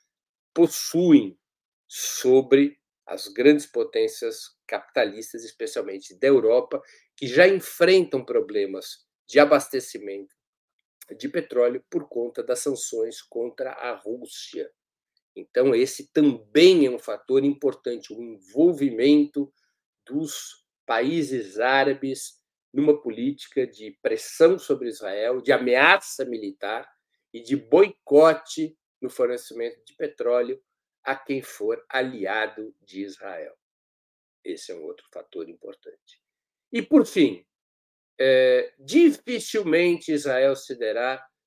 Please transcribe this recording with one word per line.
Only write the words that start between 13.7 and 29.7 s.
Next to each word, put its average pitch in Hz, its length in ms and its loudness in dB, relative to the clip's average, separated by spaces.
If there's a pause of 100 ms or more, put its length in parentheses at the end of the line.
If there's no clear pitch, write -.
a 120 240 -10
Rússia. - 760 -12 (640)
Então, 127 400 -2
esse 131 380 -4
também 151 720 4
é 127 40 2
um 123 100 -6
fator 131 440 -2
importante, 131 720 -4
o 110 80 -14
envolvimento 139 1300 0 (560)
dos - 560 -10 (220)
países 123 760 -4
árabes 135 800 -2 (340)
numa 147 280 2
política 127 640 -6
de 107 360 -18
pressão 160 560 2
sobre 135 300 -6
Israel, 110 540 -6
de 123 100 -2
ameaça 127 720 2
militar 107 640 -10 (440)
e 117 80 -16
de 120 140 -4
boicote 156 1200 2 (240)
no 127 80 -8
fornecimento 120 720 -6